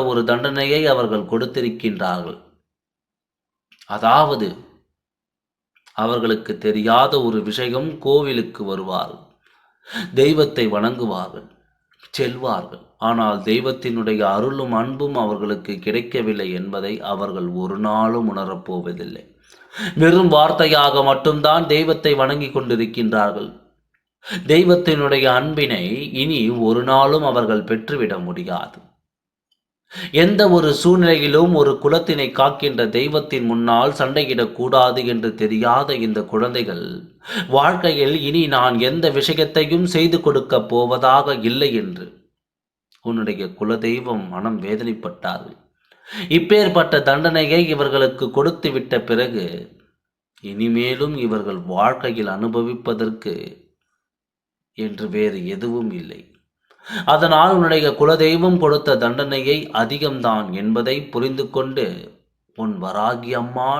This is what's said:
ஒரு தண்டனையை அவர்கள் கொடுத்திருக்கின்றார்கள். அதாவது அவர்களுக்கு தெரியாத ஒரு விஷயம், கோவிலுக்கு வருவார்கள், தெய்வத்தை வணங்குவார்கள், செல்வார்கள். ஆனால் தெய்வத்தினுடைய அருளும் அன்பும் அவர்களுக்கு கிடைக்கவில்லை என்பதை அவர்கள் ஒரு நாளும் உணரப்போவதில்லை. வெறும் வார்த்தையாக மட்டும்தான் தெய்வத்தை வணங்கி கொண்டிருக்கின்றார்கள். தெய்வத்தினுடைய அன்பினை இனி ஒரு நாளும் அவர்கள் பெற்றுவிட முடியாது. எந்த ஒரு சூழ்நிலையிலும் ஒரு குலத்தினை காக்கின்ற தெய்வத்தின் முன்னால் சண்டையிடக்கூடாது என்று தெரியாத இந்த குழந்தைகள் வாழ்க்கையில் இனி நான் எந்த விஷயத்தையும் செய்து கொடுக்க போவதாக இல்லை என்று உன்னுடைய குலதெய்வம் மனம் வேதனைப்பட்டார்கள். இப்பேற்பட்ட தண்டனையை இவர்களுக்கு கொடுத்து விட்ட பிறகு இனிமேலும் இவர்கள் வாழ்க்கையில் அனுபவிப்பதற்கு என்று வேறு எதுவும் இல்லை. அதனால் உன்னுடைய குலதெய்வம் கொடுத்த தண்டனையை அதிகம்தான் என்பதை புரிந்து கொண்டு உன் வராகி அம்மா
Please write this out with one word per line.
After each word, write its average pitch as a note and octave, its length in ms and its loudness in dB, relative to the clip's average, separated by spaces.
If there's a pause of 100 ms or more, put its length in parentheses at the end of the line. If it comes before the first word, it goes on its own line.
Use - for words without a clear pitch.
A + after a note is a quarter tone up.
ஒரு B2 220 0
தண்டனையை C#3 640 0
அவர்கள் A2 420 0
கொடுத்திருக்கின்றார்கள். A2 1120 -4 (1500)
அதாவது A#2 560 2 (1500)
அவர்களுக்கு A2+ 640 -2
தெரியாத A2+ 640 2
ஒரு A2 220 -2
விஷயம், B2 560 -6
கோவிலுக்கு C3+ 640 0
வருவார்கள், F#2+ 640 -8 (880)
தெய்வத்தை C#3+ 540 2
வணங்குவார்கள், G#2 760 -4 (680)
செல்வார்கள். B2 680 -6 (180)
ஆனால் A2 420 0
தெய்வத்தினுடைய A2+ 840 -2
அருளும் B2 480 -2
அன்பும் C3+ 420 -4
அவர்களுக்கு G#2 600 -4
கிடைக்கவில்லை G#2+ 760 -4
என்பதை G2 400 -6 (120)
அவர்கள் F#2+ 500 -6
ஒரு F#2 240 -6
நாளும் A2 500 0
உணரப்போவதில்லை. F#2 960 -8 (720)
வெறும் E3+ 360 6
வார்த்தையாக D3+ 720 6
மட்டும்தான் D3 640 2
தெய்வத்தை D#3 480 2
வணங்கி C#3 340 0
கொண்டிருக்கின்றார்கள். A2+ 1040 -2 (920)
தெய்வத்தினுடைய D#3 880 4
அன்பினை C3+ 520 0 (300)
இனி C#3+ 260 -2 (200)
ஒரு A2+ 240 2
நாளும் C#3 420 4
அவர்கள் A2 400 0
பெற்றுவிட A2 520 -4
முடியாது. F2+ 600 -10 (1400)
எந்த G3 320 6
ஒரு E3+ 240 6
சூழ்நிலையிலும் E3 800 4
ஒரு C#3 220 4
குலத்தினை D3+ 520 0
காக்கின்ற C3+ 600 0
தெய்வத்தின் C#3 560 -2
முன்னால் A#2 500 2
சண்டையிடக்கூடாது B2+ 1120 0
என்று A#2 280 -2
தெரியாத A#2+ 640 0
இந்த A2 280 -2
குழந்தைகள் G#2+ 640 -4 (640)
வாழ்க்கையில் D3 720 2
இனி D3 280 0
நான் B2 320 2
எந்த D3+ 300 0
விஷயத்தையும் D#3 800 0
செய்து E3 320 2
கொடுக்க C3+ 440 0
போவதாக B2+ 800 2
இல்லை C3+ 320 0
என்று F2+ 340 -6 (960)
உன்னுடைய G#2 480 -4
குலதெய்வம் A2+ 760 -4
மனம் G2 300 -6
வேதனைப்பட்டார்கள். G2 960 -8 (760)
இப்பேற்பட்ட F3 720 4
தண்டனையை D#3+ 640 2
இவர்களுக்கு C3+ 640 0
கொடுத்து D3 400 0
விட்ட C3 300 -4
பிறகு A#2 460 -2 (1000)
இனிமேலும் A#2+ 720 -2
இவர்கள் G#2 480 -4
வாழ்க்கையில் A2 640 -2
அனுபவிப்பதற்கு A2+ 1040 -4 (1400)
என்று G#2+ 300 -8
வேறு G2+ 380 -2
எதுவும் A2 460 -4
இல்லை. F2 300 -12 (840)
அதனால் D#3 460 6
உன்னுடைய D#3+ 380 4
குலதெய்வம் D#3+ 680 4
கொடுத்த D3 380 2
தண்டனையை C3+ 600 -2 (180)
அதிகம்தான் A#2 800 -2
என்பதை A2+ 440 -2 (100)
புரிந்து C3 420 -4
கொண்டு C3+ 380 -4 (720)
உன் A2 200 -4
வராகி A2+ 560 -4
அம்மா B2+ 460 -4